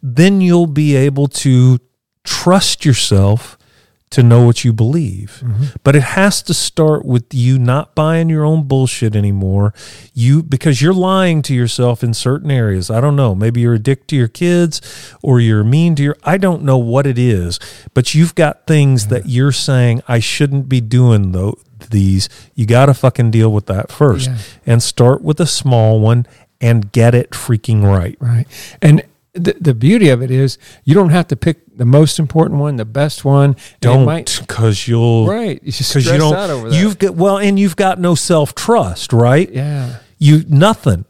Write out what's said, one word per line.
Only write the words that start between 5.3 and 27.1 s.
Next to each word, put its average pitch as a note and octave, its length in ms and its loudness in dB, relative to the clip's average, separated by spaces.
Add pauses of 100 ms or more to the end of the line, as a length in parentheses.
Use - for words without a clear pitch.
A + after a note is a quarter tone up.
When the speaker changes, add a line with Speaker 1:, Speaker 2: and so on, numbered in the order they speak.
Speaker 2:
Mm-hmm. A#2+ 200 -4 (200)
Speaker 1:
But C#3 100 4
it D3 80 4
has G3 420 0
to F3 100 -4
start D#3 500 -2
with B2 300 -4
you C3 240 2
not B2+ 360 -2
buying D#3+ 360 0
your D#3 120 -2
own D#3 200 0
bullshit C3 520 -2
anymore. G2 600 -2 (400)
You, C3+ 280 0
because C#3+ 380 -2
you're E3 140 2
lying F#3 480 0
to C3+ 120 -4
yourself B2 480 -2
in A2+ 120 -2
certain C#3+ 360 -4
areas. G#2 400 -2
I A2+ 120 -2
don't C#3+ 140 0
know. B2 180 0
Maybe A#2 260 -2
you're A#2+ 140 2
a A2+ 40 0
dick C3 280 -4
to D3+ 100 -4
your B2 120 0
kids F3 520 -2 (420)
or B2+ 180 2
you're A2 220 2
mean D#3 340 0
to C#3+ 60 -2
your, C#3+ 220 -4
I E3+ 140 0
don't F#3 240 -2
know C3+ 160 2
what B2 280 -2
it B2 120 -2
is, F#2+ 420 -2 (320)
but - 220 -2
you've E3 200 2
got D3+ 320 -2
things C#3 380 2
Speaker 2:
Yeah. G#2 60 -6
Speaker 1:
that A#2+ 180 -4
you're C3 240 0
saying, B2 560 0
"I A#2+ 120 0
shouldn't C#3 500 -4
be B2+ 100 0
doing A2 520 0
tho-, F#2 260 -6 (320)
these." G2 400 0 (240)
You A#2 100 -4
gotta B2+ 300 4
fucking A#2+ 360 0
deal A2 220 2
with G#2 140 -2
that F#2+ 260 -6
first C3+ 360 0
Speaker 2:
Yeah. B2+ 100 -6 (260)
Speaker 1:
and A#2 180 2
start - 400 0
with D3+ 160 -2
a F3 80 0
small A2+ 540 0
one A#2 240 2 (380)
and A#2 300 0
get A#2 220 4